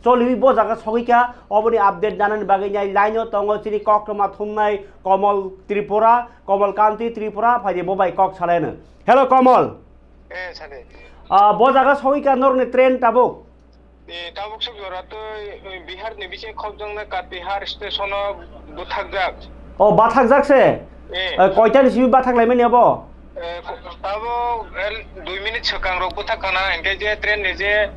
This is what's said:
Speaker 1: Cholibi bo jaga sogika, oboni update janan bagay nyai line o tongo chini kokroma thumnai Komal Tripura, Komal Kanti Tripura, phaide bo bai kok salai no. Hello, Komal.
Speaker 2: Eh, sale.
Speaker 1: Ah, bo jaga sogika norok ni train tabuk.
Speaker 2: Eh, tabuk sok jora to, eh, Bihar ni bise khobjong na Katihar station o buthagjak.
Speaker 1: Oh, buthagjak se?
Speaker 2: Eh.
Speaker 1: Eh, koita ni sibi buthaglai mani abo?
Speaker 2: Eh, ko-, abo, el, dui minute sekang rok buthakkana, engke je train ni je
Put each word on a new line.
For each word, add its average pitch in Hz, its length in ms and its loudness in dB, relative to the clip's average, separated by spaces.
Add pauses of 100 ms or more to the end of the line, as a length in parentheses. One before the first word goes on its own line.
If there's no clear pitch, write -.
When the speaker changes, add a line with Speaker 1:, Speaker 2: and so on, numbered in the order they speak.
Speaker 1:
Cholibi 247 360 2
bo 254 140 4
jaga 214 240 0
sogika, 240 560 0 (180)
oboni 220 260 2
update 196 400 0
janan 208 280 -2
bagay 196 260 0
nyai 202 220 -4
line 214 240 2
o 226 80 -2
tongo 208 380 -2
chini 208 160 -4
kokroma 208 580 0
thumnai 208 460 -2 (200)
Komal 196 480 0 (160)
Tripura, 220 600 2 (180)
Komal 196 280 0
Kanti 208 380 0
Tripura, 214 520 -2
phaide 180 220 -4
bo 190 100 -2
bai 185 160 0
kok 190 260 0
salai 175 240 0
no. 127 120 -4 (340)
Hello, 254 180 6
Komal. 254 500 4 (540)
Speaker 2:
Eh, 180 240 -12
sale. 139 320 -18 (440)
Speaker 1:
Ah, 202 240 6
bo 233 200 4
jaga 269 220 4
sogika 269 420 0
norok 262 200 2
ni 254 140 2
train 254 280 4
tabuk. 240 420 2 (680)
Speaker 2:
Eh, 170 280 -14
tabuk 214 260 -10
sok 240 160 -10
jora 185 320 -10
to, 214 80 -14
eh, 202 680 -14
Bihar 196 320 -12
ni 190 80 -12
bise 202 260 -14
khobjong 208 400 -10
na 208 120 -10
Katihar 185 640 -8
station 202 460 -8
o 202 220 -4 (420)
buthagjak. 185 560 -6 (460)
Speaker 1:
Oh, 208 180 6
buthagjak 254 480 4
se? 262 160 6 (500)
Speaker 2:
Eh. 185 220 -6
Speaker 1:
Eh, 190 220 4
koita 226 260 6
ni 254 80 6
sibi 240 180 2
buthaglai 254 400 4
mani 240 140 2
abo? 214 440 4 (300)
Speaker 2:
Eh, 170 300 -10
ko-, - 400 -14
abo, 233 600 -6 (120)
el, 208 240 -8 (240)
dui 185 160 -10
minute 220 240 -8
sekang 185 340 -4
rok 180 140 -4
buthakkana, 196 640 -4
engke 190 240 -4
je 214 180 -4
train 208 220 -4
ni 185 160 -4
je 202 400 0